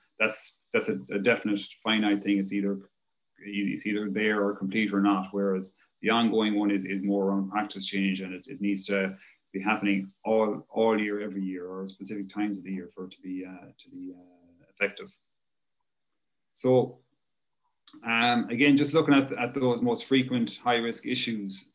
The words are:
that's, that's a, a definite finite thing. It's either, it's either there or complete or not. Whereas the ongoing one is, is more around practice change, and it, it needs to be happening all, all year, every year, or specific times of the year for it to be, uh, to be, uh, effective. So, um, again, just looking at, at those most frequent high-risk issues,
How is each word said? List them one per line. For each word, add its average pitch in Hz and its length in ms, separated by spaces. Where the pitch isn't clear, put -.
that's, - 380
that's 107 160
a, 98 120
a 104 60
definite 104 400
finite 107 400
thing. 101 160
It's 98 140
either, 98 260
it's 101 460
either 104 260
there 107 340
or 101 100
complete 98 380
or 101 80
not. 98 320
Whereas 98 400
the 107 80
ongoing 110 460
one 104 140
is, 95 140
is 98 180
more 101 240
around 98 240
practice 101 340
change, 98 360
and 92 120
it, 92 140
it 98 140
needs 101 260
to 95 300
be 98 80
happening 98 520
all, 107 460
all 113 280
year, 104 220
every 98 220
year, 92 240
or 95 180
specific 98 440
times 104 280
of 92 60
the 92 80
year 90 160
for 95 200
it 95 40
to - 100
be, 92 240
uh, 92 220
to - 140
be, 90 260
uh, - 560
effective. 98 400
So, 127 440
um, 117 420
again, 135 280
just 139 180
looking 151 180
at, 135 200
at 120 200
those 123 300
most 120 220
frequent 123 580
high-risk 117 420
issues, 110 720